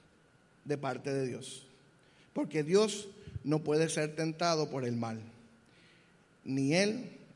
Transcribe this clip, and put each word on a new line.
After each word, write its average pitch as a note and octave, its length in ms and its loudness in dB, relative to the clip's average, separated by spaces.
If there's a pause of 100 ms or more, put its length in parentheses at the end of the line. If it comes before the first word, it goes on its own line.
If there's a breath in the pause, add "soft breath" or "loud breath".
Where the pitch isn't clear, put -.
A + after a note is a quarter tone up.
(640 loud breath)
de C#3+ 120 -2
parte C#3 360 -4
de C3+ 120 0
Dios, - 400 -10 (680 soft breath)
porque D#3 300 0
Dios G3+ 440 4 (380 loud breath)
no D3+ 140 4
puede D#3 280 2
ser D#3 300 -2
tentado D#3+ 520 0
por C3+ 140 -4
el A#2+ 140 0
mal, A2+ 240 -4 (1200 soft breath)
ni C3+ 320 0
Él G#3 340 2 (260)